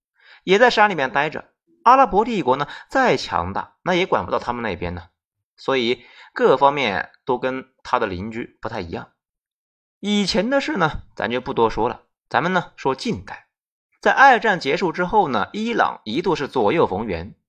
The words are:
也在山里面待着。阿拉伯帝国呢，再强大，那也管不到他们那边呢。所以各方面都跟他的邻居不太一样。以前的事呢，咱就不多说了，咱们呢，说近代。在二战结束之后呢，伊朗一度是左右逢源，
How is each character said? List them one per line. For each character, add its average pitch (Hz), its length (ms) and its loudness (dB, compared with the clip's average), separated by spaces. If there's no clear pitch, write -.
也 190 160 4
在 247 100 8
山 208 200 4
里 190 40 -4
面 139 180 -2
待 147 160 0
着。 - 240 -12
阿 247 140 8
拉 269 100 6
伯 190 180 2
帝 220 200 -2
国 123 120 4
呢， 143 120 -4
再 240 280 2
强 87 360 -4
大， - 300 -8
那 175 120 -2
也 180 120 0
管 107 180 0
不 - 60 -10
到 123 80 0
他 120 140 -6
们 120 100 -6
那 101 140 -6
边 87 180 -8
呢。 87 140 -16
所 - 200 -2
以 120 280 -2
各 202 240 4
方 139 160 4
面 120 380 -2
都 127 120 -2
跟 131 460 -6
他 - 160 -2
的 117 80 -2
邻 95 240 -6
居 113 320 -12
不 110 60 -8
太 110 120 -10
一 85 100 -10
样。 110 220 -12
以 208 260 0
前 202 260 0
的 277 100 2
事 294 160 -4
呢， 160 260 -2
咱 104 160 -4
就 123 80 -2
不 131 120 -8
多 117 160 2
说 110 200 -2
了， - 140 -10
咱 120 160 0
们 180 80 -2
呢， 180 240 -2
说 135 180 -2
近 110 300 -6
代。 - 240 -18
在 233 120 2
二 254 260 6
战 196 220 0
结 135 160 -2
束 180 160 -2
之 180 120 -2
后 180 220 2
呢， 113 260 -2
伊 220 200 -4
朗 104 320 0
一 117 180 -4
度 170 140 0
是 143 100 -4
左 117 260 0
右 151 140 2
逢 101 200 -4
源， 87 280 -8